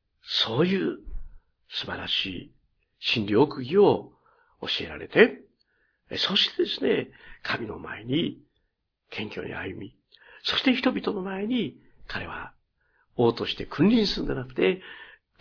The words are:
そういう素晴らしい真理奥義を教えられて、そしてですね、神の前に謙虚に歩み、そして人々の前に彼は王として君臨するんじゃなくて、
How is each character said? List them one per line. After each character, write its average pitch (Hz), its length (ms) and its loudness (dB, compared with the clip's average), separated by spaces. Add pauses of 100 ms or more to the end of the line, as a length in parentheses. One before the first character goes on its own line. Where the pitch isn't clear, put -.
(220)
そ 120 420 0
う - 20 4
い 185 160 0
う - 160 -4 (720)
素 - 180 -8
晴 90 120 -6
ら 90 100 -8
し - 180 -2
い - 260 -10 (460)
真 - 280 0
理 101 100 2
奥 143 260 4
義 131 140 -2
を 156 360 6 (500)
教 - 60 -6 (180)
え - 0 -
ら - 120 -12
れ - 100 -12
て、 - 340 6 (760)
そ - 200 -2
し - 200 2
て 359 80 2
で - 40 0
す - 140 -6
ね、 247 280 0 (320)
神 - 240 -4
の 78 120 -10
前 78 260 -12
に 147 340 -2 (720)
謙 107 200 -8
虚 - 160 -8
に - 80 -10
歩 98 240 -8
み、 101 180 -14 (460)
そ - 140 -2
し - 60 0
て 262 120 4
人 - 180 2
々 - 200 -2
の 196 100 -6
前 196 240 -6
に 220 300 -2 (300)
彼 - 200 -8
は - 260 -12 (640)
王 117 160 4
と 110 140 -4
し - 80 -6
て - 120 -8
君 185 240 4
臨 226 160 6
す - 120 -4
る - 60 -4
ん - 20 -4
じ 135 60 -2
ゃ - 20 -2
な 131 100 -6
く 127 100 -14
て、 185 280 2 (580)